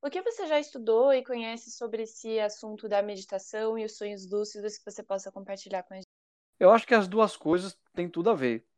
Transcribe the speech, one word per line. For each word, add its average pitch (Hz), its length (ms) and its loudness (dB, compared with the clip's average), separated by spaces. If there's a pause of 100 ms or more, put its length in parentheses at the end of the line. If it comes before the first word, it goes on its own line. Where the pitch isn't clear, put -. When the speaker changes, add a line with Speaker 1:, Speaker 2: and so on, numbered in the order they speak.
Speaker 1:
O 285 80 -4
que 359 120 -6
você 453 260 -4
já 302 120 2
estudou 247 540 2
e 254 100 2
conhece 233 480 -8
sobre 220 320 -8
esse 220 360 -6
assunto 214 500 -6
da 202 120 2
meditação 208 760 -6
e 220 80 -6
os 220 120 -10
sonhos 202 320 -10
lúcidos 208 480 -6
que - 140 -16
você 208 120 -14
possa 196 280 -8
compartilhar 196 520 -10
com - 100 -18
a 190 40 -16
gente? 190 100 -18 (520)
Speaker 2:
Eu 180 120 10
acho 226 160 6
que 247 80 6
as 202 120 6
duas 214 300 2
coisas 180 400 0 (160)
têm 175 160 -4
tudo 175 220 2
a 208 40 6
ver. 120 300 0 (120)